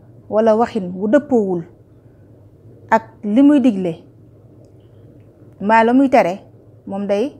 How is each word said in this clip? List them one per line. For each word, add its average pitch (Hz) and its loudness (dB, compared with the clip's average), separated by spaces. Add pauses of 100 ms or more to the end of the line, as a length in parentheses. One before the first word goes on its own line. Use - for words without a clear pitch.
(300)
wala 220 2
waxin 220 -4
wu 190 -6
dëppoowul 214 0 (1300)
ak 220 0 (200)
li 208 0
muy 285 4
digle, 190 -2 (1700)
mbaa 220 2
la 233 2
muy 262 2
tere, 196 0 (460)
moom 196 -10
day 202 -4